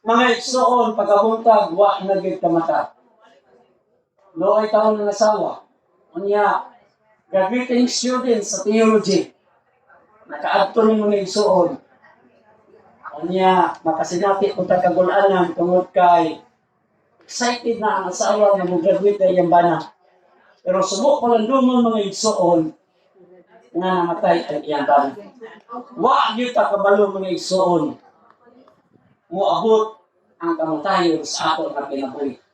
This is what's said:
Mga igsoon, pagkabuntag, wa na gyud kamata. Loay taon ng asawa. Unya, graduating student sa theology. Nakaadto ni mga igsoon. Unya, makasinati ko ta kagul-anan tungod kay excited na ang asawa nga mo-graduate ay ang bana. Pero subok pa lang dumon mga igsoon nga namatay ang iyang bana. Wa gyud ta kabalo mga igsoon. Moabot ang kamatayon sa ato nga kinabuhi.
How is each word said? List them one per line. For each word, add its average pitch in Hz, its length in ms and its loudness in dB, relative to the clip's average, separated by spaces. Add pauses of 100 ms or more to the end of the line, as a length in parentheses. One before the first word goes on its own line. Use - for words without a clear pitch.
Mga 240 400 2
igsoon, 247 560 0
pagkabuntag, 202 800 2
wa 196 240 2
na 190 240 -2
gyud 180 160 -6
kamata. - 560 -2 (1400)
Loay 214 400 -2
taon 214 240 2
ng 208 160 -4
asawa. 208 560 -2 (480)
Unya, 202 560 -2 (560)
graduating 247 560 0
student 247 560 -2
sa 196 240 -6
theology. 208 640 2 (960)
Nakaadto 196 640 0
ni 220 80 2
mga 208 240 0
igsoon. 190 560 0 (1400)
Unya, 185 640 2
makasinati 175 720 -2
ko 185 80 -4
ta 180 160 2
kagul-anan 180 720 2
tungod 180 400 0
kay 175 480 4 (800)
excited 240 560 -4
na 214 240 -2
ang 185 80 -6
asawa 208 480 2
nga 190 80 -2
mo-graduate 185 560 0
ay 185 160 2
ang 170 160 2
bana. 170 320 2 (800)
Pero 185 160 0
subok 233 480 0
pa 233 80 4
lang 220 80 2
dumon 247 400 2
mga 214 240 0
igsoon 175 640 0 (1040)
nga 180 120 -2 (120)
namatay 170 480 -2
ang 147 160 -8
iyang 135 240 -4
bana. 139 240 2 (880)
Wa 220 320 2
gyud 240 240 -4
ta 202 160 0
kabalo 196 400 2
mga 190 240 -6
igsoon. 175 640 -2 (1300)
Moabot 208 720 0 (400)
ang 165 160 -2
kamatayon 160 640 -2
sa 160 320 -4
ato - 160 -6
nga 139 160 -8
kinabuhi. 135 480 -8 (200)